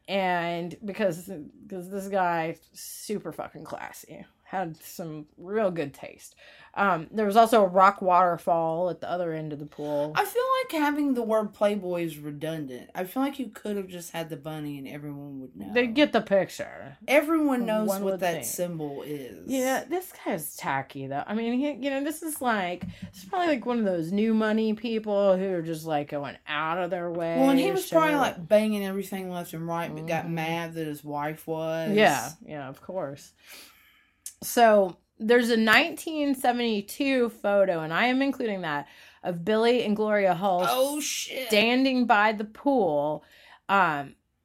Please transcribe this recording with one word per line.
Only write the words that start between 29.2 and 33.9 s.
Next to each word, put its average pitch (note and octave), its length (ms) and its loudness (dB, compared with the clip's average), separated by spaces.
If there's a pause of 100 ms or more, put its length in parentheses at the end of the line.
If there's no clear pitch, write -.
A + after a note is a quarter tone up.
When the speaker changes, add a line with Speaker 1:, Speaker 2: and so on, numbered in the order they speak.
Speaker 2:
left F3 220 -8
and E3 140 -8
right, E3 260 -4
but D#3+ 140 -10
got E3 180 -2
Speaker 1:
Mm-hmm. E3 100 -4
Speaker 2:
mad E3 380 -4
that D#3+ 140 -6
his D3 160 -10
wife D3 440 -6
was. D#3+ 480 -2
Speaker 1:
Yeah, D3 340 4 (160)
yeah, C#3+ 220 -10
of C#3 140 -16
course. D#3 500 -10 (1080)